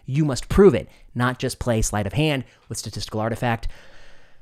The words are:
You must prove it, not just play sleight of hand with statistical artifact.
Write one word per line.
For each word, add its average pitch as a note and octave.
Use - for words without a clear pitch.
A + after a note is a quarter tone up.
You C#3+
must C3+
prove F#3
it, F2+
not B2
just -
play A2+
sleight G#2
of -
hand D3
with G#2+
statistical G#2+
artifact. A2+